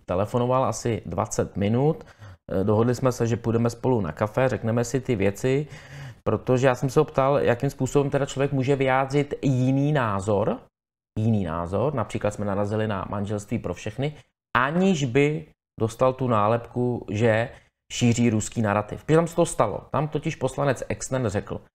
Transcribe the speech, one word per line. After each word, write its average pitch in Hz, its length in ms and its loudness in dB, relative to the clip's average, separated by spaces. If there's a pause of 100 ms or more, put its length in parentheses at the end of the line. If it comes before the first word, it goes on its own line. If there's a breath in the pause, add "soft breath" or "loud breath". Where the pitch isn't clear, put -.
telefonoval 120 600 0
asi 113 400 -2
dvacet 92 520 -2
minut. 120 460 2 (480 loud breath)
Eh, 95 120 0
dohodli 110 320 4
jsme 127 160 0
se, 120 160 -2
že 117 100 0
půjdeme 117 320 0
spolu 120 320 0
na 78 100 -4
kafe, 127 380 0
řekneme 113 340 0
si 127 180 -2
ty 120 140 0
věci, 131 520 0 (560 loud breath)
protože 123 440 2
já 123 80 4
jsem 139 140 -2
se 151 100 2
ho 147 60 4
ptal, 135 340 2
jakým 120 300 0
způsobem 139 400 0
teda 139 160 0
člověk 139 260 -2
může 135 240 0
vyjádřit 135 640 0
jiný 135 500 2
názor, 110 680 0 (600)
jiný 107 240 2
názor, 87 500 -2
například 107 400 -2
jsme 104 120 -6
narazili 104 420 -2
na 98 220 -4
manželství 104 500 -4
pro 87 140 -6
všechny, 135 400 -6 (440 loud breath)
aniž 156 480 2
by 143 400 2 (340)
dostal 127 340 0
tu 127 140 -2
nálepku, 117 840 0
že 110 400 2 (420 loud breath)
šíří 120 380 4
ruský 110 320 -2
narrativ. 104 420 0
Protože 156 140 4
tam 165 100 2
se - 80 -10
to 170 100 4
stalo. 107 360 0 (100)
Tam 143 160 0
totiž 151 280 -4
poslanec 131 540 -2
Exner 123 400 -2
řekl, 92 320 -4 (140)